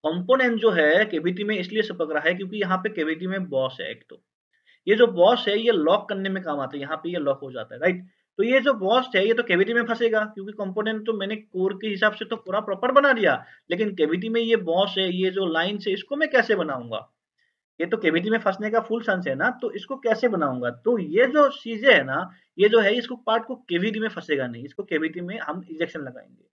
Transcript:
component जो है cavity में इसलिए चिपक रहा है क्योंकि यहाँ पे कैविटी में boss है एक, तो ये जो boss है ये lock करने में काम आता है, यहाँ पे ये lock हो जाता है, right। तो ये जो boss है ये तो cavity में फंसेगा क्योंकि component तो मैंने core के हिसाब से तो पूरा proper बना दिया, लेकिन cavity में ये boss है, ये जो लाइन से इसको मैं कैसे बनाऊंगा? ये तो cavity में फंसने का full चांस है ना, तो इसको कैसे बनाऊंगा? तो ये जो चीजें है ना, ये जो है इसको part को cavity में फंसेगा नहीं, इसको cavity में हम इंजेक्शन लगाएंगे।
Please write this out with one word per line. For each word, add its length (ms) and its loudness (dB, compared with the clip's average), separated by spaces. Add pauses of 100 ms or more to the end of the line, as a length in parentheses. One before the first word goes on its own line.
component 560 2
जो 100 4
है 340 4
cavity 400 -2
में 140 -2
इसलिए 240 -2
चिपक 300 -4
रहा 160 0
है 60 2
क्योंकि 220 -8
यहाँ 220 0
पे 100 -4
कैविटी 380 -4
में 220 -6
boss 320 -4
है 100 -8
एक, 200 -16
तो 120 -20 (640)
ये 80 4
जो 120 6
boss 420 4
है 100 0
ये 140 2
lock 360 2
करने 200 -4
में 140 -4
काम 180 -4
आता 160 -6
है, 40 -8
यहाँ 160 -6
पे 140 -10
ये 80 -6
lock 240 -2
हो 100 -12
जाता 220 -10
है, 60 -14
right। 240 0 (340)
तो 40 0
ये 180 4
जो 140 2
boss 420 0
है 100 4
ये 80 2
तो 80 2
cavity 320 2
में 100 2
फंसेगा 400 0
क्योंकि 280 -12
component 540 -4
तो 60 -2
मैंने 240 -4
core 380 -4
के 140 -8
हिसाब 240 2
से 120 -10
तो 120 -6
पूरा 240 -4
proper 320 -2
बना 200 6
दिया, 320 2 (260)
लेकिन 240 -2
cavity 340 0
में 120 0
ये 160 2
boss 420 0
है, 140 0
ये 180 0
जो 160 -2
लाइन 320 -2
से 140 -4
इसको 240 -6
मैं 140 0
कैसे 240 2
बनाऊंगा? 520 -4 (720)
ये 60 0
तो 100 -2
cavity 340 0
में 80 2
फंसने 320 -2
का 100 2
full 220 -4
चांस 240 -2
है 80 -2
ना, 180 0
तो 200 -8
इसको 260 -10
कैसे 300 0
बनाऊंगा? 420 -2
तो 280 0
ये 280 2
जो 260 4
चीजें 420 2
है 100 6
ना, 260 -4 (280)
ये 100 6
जो 120 6
है 140 4
इसको 220 -4
part 280 -2
को 100 -10 (140)
cavity 320 -2
में 80 -2
फंसेगा 380 -4
नहीं, 180 -10
इसको 180 -12
cavity 380 -4
में 180 -10
हम 320 -8
इंजेक्शन 300 -6
लगाएंगे। 520 -18